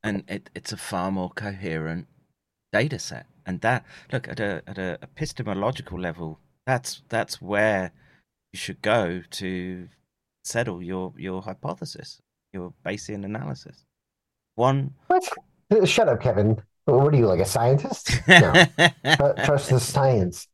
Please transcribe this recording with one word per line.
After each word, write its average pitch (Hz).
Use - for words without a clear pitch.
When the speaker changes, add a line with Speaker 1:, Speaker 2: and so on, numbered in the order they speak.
Speaker 1:
And 101
it, 98
it's -
a 101
far 92
more 92
coherent 87
data 123
set. -
And 92
that, 117
look, -
at -
a, 101
at 95
a 92
epistemological 104
level, 85
that's, 127
that's -
where 101
you -
should -
go 95
to 92
settle 107
your, 92
your 92
hypothesis, -
your 90
Bayesian 101
analysis. 131
One 135
Speaker 2:
What? 370
Uh, 208
shut 220
up, 120
Kevin. 110
What 143
are 147
you, 117
like, 90
a 95
scientist? 123
No. 151
Speaker 1:
<laughs> -
Speaker 2:
Tru-, 143
trust 139
the 127
science. 120